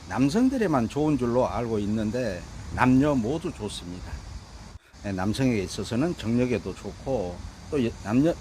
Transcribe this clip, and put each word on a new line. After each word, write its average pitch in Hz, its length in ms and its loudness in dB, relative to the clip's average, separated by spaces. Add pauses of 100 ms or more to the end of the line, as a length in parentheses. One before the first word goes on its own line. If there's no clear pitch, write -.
남성들에만 156 800 2
좋은 147 300 2
줄로 120 300 2
알고 110 320 -2
있는데 104 640 -2 (320)
남녀 127 400 6
모두 123 400 0
좋습니다. 90 560 -8 (960)
네, 104 80 -4
남성에게 104 520 2
있어서는 120 540 -2
정력에도 113 560 0
좋고 92 640 -4 (340)
또 139 140 2
여-, 113 60 0 (120)
남녀, 131 380 4